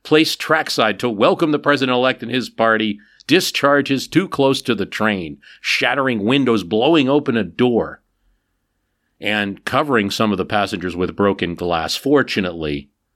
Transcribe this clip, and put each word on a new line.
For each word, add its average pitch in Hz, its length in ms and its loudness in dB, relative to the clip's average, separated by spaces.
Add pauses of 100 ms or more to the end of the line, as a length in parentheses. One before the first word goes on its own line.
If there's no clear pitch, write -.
placed 156 360 2
trackside 131 600 0
to 123 100 -2
welcome 151 420 2
the 147 80 0
president-elect 127 640 0
and 117 80 -10
his 120 180 -4
party 110 500 0 (280)
discharges 139 800 0
too 180 220 0
close 135 320 0
to 120 120 0
the 98 120 -4
train, 92 540 -4 (200)
shattering 127 640 0
windows, 120 400 2
blowing 127 460 2
open 143 260 0
a 110 80 0
door, 104 580 -2 (1200)
and 101 460 -4
covering 127 440 0
some 110 220 0
of 95 60 0
the 92 80 -2
passengers 95 500 -2
with 87 220 -2
broken 95 360 0
glass. 82 440 -2
Fortunately, 85 920 -2 (260)